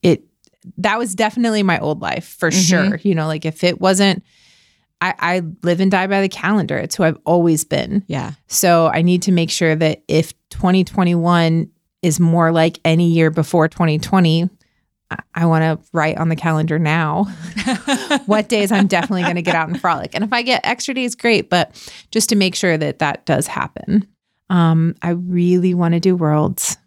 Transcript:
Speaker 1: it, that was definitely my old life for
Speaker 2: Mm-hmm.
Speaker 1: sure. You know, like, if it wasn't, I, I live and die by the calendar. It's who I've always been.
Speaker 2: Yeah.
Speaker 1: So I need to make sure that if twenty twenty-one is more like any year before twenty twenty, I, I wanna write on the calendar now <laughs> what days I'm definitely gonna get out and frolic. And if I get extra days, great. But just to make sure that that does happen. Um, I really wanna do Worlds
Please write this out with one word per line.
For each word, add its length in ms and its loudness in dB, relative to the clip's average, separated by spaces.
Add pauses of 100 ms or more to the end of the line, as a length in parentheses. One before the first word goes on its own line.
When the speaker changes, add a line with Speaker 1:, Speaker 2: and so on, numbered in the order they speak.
Speaker 1:
it, 200 2 (540)
that 220 -2
was 160 -4
definitely 480 0
my 160 2
old 220 -4
life 260 -6 (100)
for 140 0
Speaker 2:
Mm-hmm. 100 2 (280)
Speaker 1:
sure. 120 -2
You 140 0
know, 100 -2
like, 200 -6
if 180 -4
it 180 0
wasn't, 420 2 (800)
I, 160 -2
I 240 -2 (220)
live 160 0
and 100 2
die 180 2
by 140 0
the 80 0
calendar. 480 -2
It's 180 -6
who 80 0
I've 220 0
always 400 2
been. 420 -2
Speaker 2:
Yeah. 260 -8 (140)
Speaker 1:
So 400 2
I 140 0
need 220 2
to 80 0
make 180 2
sure 260 0
that 320 -2
if 260 0 (160)
twenty 340 2
twenty-one 880 0 (320)
is 180 0
more 320 4
like 320 2
any 260 2
year 220 4
before 380 0
twenty 300 0
twenty, 500 2 (640)
I, 60 -10 (180)
I 100 0
wanna 340 2 (140)
write 240 0
on 120 -2
the 60 0
calendar 440 -2
now 460 0
<laughs> 1000 -6
what 240 0
days 220 0
I'm 160 2
definitely 360 0
gonna 180 -2
get 140 0
out 140 -2
and 100 -4
frolic. 360 -2
And 80 -2
if 100 -4
I 80 0
get 240 -2
extra 280 -4
days, 220 -4
great. 340 0
But 220 0 (400)
just 180 -2
to 60 2
make 200 2
sure 220 0
that 220 -4
that 260 -4
does 220 0
happen. 600 -4 (420)
Um, 520 2
I 100 -4
really 640 0
wanna 260 2
do 160 2
Worlds 720 -2